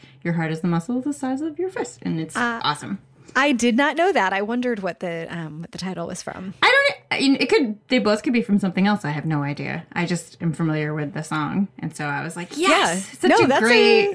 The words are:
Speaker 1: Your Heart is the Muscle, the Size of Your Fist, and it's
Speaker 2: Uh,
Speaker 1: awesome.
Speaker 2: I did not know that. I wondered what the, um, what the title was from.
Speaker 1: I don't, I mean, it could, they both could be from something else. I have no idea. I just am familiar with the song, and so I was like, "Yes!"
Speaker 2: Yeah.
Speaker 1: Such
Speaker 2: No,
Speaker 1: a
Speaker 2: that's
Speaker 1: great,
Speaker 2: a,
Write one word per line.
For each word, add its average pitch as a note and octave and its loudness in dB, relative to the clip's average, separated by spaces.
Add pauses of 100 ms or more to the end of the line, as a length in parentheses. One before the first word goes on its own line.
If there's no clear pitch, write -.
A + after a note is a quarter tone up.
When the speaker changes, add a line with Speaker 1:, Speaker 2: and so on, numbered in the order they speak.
(220)
Speaker 1:
Your E3+ -2
Heart E3 0
is D#3+ -6
the F#3 0
Muscle, F3 -2
the D4 -4
Size C4 -4
of D#4 -6
Your F#4 -4
Fist, - -8
and E3+ -4
it's D#3+ -6
Speaker 2:
Uh, A#3 -4
Speaker 1:
awesome. - -4 (360)
Speaker 2:
I C#4+ 4
did A#3+ 2
not C#4+ 2
know F3 2
that. F#3+ 2
I G3 0
wondered A#3+ -2
what F3 -6
the, E3 -6 (100)
um, D#3+ -10
what E3+ -14
the - -12
title F3 -6
was - -10
from. F#3 -10
Speaker 1:
I G4 4
don't, C#5 4 (100)
I - -2
mean, C4+ 4
it C4+ 0
could, C4+ 2
they B3+ 2
both G#3 2
could C#4 0
be A#3 2
from G3+ 4
something F#3 2
else. G#3 2
I D3 -2
have D3+ -4
no D#3 0
idea. C#3+ -6
I F3 -2
just E3+ -6
am E3+ -2
familiar D3+ -2
with D3+ -6
the D#3 -8
song, D#3 -2 (120)
and D#3+ -8
so D3+ -8
I C#3+ -4
was E3 -10
like, F3 -12
"Yes!" D4+ 2
Speaker 2:
Yeah. - -18
Speaker 1:
Such C4+ 2
Speaker 2:
No, - 6
Speaker 1:
a - 2
Speaker 2:
that's C4+ 4
Speaker 1:
great, A3+ 6
Speaker 2:
a, - -4